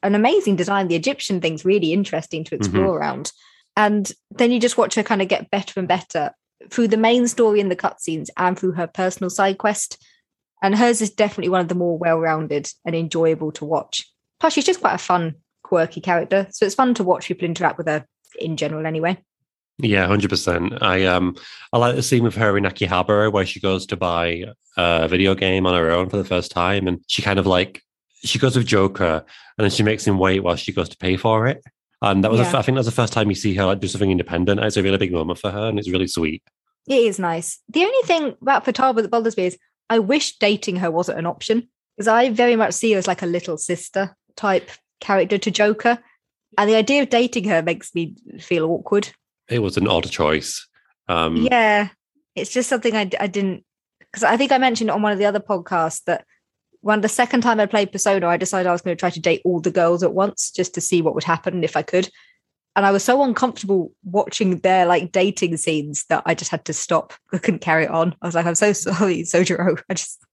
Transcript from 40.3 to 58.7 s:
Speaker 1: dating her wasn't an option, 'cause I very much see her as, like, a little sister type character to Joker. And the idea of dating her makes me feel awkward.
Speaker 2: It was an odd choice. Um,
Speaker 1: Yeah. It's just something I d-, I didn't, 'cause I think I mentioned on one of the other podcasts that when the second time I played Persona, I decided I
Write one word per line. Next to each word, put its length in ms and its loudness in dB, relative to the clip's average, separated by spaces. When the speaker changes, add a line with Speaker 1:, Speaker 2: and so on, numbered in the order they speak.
Speaker 1:
dating 400 0
her 140 -2
wasn't 280 -2
an 60 -4
option, 420 -2
'cause 100 -4
I 220 4
very 260 2
much 200 0
see 160 2
her 80 2
as, 80 -2
like, 160 -2
a 40 -4
little 300 -4
sister 580 -6
type 340 0
character 400 2
to 120 -4
Joker. 460 2
And 100 4
the 60 6
idea 260 4
of 80 0
dating 360 0
her 180 2
makes 320 -6
me 200 -4
feel 260 -2
awkward. 440 -2
Speaker 2:
It 100 0
was 160 0
an 140 2
odd 200 2
choice. 560 -2
Um, 260 0
Speaker 1:
Yeah. 540 2
It's 160 -8
just 180 -2
something 260 0
I 80 0
d-, 160 -6
I 80 -2
didn't, 380 -4
'cause 100 -8
I 140 4
think 160 2
I 40 4
mentioned 320 0
on 120 -2
one 100 0
of 80 -2
the 60 2
other 160 0
podcasts 640 -4
that 200 -4
when 220 0
the 80 0
second 320 0
time 180 2
I 60 4
played 260 0
Persona, 360 0
I 100 2
decided 300 -2
I 40 2